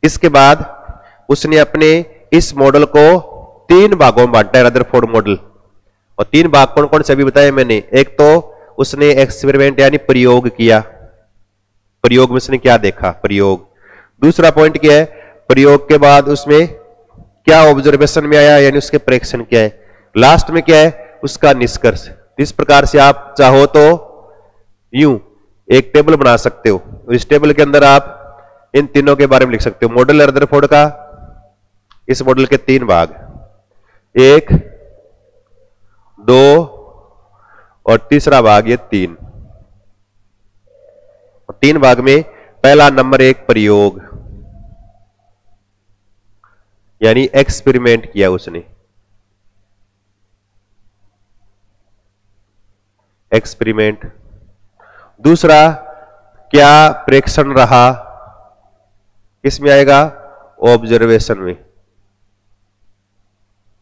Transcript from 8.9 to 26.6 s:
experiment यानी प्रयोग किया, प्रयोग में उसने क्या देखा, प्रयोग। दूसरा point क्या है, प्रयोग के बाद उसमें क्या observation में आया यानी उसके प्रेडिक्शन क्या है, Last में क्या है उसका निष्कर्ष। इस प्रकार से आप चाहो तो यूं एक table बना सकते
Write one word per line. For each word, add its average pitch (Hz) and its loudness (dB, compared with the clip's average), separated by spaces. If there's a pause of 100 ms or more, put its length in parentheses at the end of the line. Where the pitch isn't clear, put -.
experiment 139 -2
यानी 139 0
प्रयोग 123 0
किया, 113 0 (1200)
प्रयोग 123 0
में 123 -6
उसने 131 -6
क्या 120 0
देखा, 95 -6
प्रयोग। 98 -4 (560)
दूसरा 165 2
point 156 0
क्या 151 2
है, 151 2 (460)
प्रयोग 143 2
के 151 2
बाद 143 2
उसमें 147 0
क्या - -2
observation 147 0
में 151 0
आया 147 4
यानी 139 0
उसके 143 -6
प्रेडिक्शन 123 -6
क्या 117 -2
है, 107 -2 (460)
Last 135 2
में 160 -2
क्या 160 2
है - -4
उसका 143 -2
निष्कर्ष। 120 -6 (300)
इस - -6
प्रकार 143 0
से 147 0
आप 139 0
चाहो 135 4
तो 151 2 (1120)
यूं 131 -2 (500)
एक 131 0
table 147 0
बना 127 0
सकते - -6